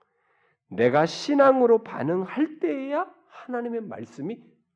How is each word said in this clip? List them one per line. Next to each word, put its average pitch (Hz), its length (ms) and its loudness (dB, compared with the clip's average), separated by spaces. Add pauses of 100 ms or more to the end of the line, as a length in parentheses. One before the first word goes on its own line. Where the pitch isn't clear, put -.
(680)
내가 123 380 2
신앙으로 262 760 4
반응할 190 760 -4
때에야 294 500 -4 (180)
하나님의 240 540 -8
말씀이 139 600 -10 (340)